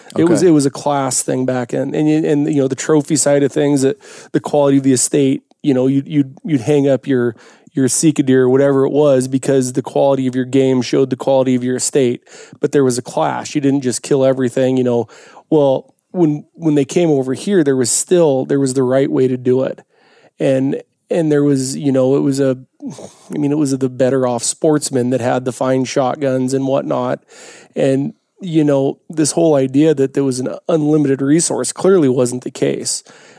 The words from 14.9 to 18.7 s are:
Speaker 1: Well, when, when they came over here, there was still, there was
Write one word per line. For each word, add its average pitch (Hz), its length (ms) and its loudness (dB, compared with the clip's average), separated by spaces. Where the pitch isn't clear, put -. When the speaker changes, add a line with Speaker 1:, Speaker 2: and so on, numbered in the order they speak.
Speaker 1:
Well, 139 440 0
when, 151 420 0
when 160 220 -2
they 139 100 2
came 175 240 0
over 135 240 0
here, 180 320 0
there 139 100 2
was 123 160 0
still, 147 540 0
there 143 160 0
was 131 140 -2